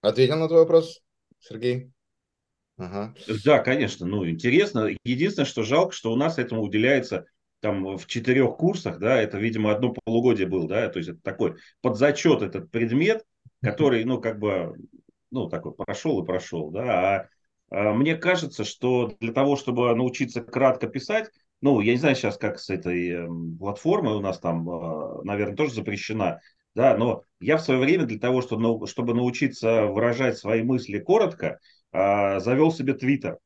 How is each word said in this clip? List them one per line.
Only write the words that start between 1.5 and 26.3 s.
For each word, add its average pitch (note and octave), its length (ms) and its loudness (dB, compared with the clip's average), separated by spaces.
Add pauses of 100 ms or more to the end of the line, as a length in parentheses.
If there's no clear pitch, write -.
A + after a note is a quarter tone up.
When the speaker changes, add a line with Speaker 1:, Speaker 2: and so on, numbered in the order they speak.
Speaker 1:
Ага. G2+ 360 -8 (140)
Speaker 2:
Да, A2 320 4
конечно, B2 460 -2
ну, F#2 240 -2
интересно. A#2 600 2 (140)
Единственное, C#3 440 -2
что A2+ 160 -4
жалко, D3+ 300 2
что - 180 -4
у A2+ 40 0
нас D3 220 0
этому A#2 240 -4
уделяется A2 640 0 (360)
там G2 360 -4
в - 80 -14
четырех B2 520 2
курсах, E3 420 -2
да, A#2+ 200 2
это, G2+ 200 -2
видимо, A2 320 0
одно G#2+ 220 0
полугодие A2+ 540 2
было, F2 200 -2
да, G#2 220 -2
то F#2+ 100 -6
есть E2 100 -8
это - 120 -14
такой F#2+ 340 -2 (260)
подзачет, B2+ 640 2
этот F#2+ 260 -8
предмет, C#3 540 0 (400)
который, A#2 420 2
ну, B2 160 -2
как A2 180 -4
бы, F#2+ 360 -2 (560)
ну, G#2 180 -6
такой - 240 -8
прошел G2 480 -4
и E2 60 -6
прошел, F2 420 -6
да, G2 580 0 (440)
а, G2+ 180 0
а G#2+ 40 0
мне D3 220 2
кажется, E3 480 -2
что B2 560 -2
для A2+ 140 -4
того, C#3 220 2
чтобы B2 400 0
научиться A#2+ 460 -2
кратко B2 460 2
писать, G#3+ 440 -4 (300)
ну, C3+ 180 4
я A2 140 4
не B2+ 40 2
знаю C#3 180 2
сейчас, G2+ 220 -4
как G#2+ 220 -6
с - 100 -16
этой, F2 400 -4
эм, E2+ 480 -8
платформой G#2+ 580 0
у G2+ 40 -4
нас F#2+ 200 -4
там, E2+ 300 -4
э, E2 540 -8
наверное, G2+ 320 -4
тоже D3 180 -2
запрещена, G2+ 680 -4 (340)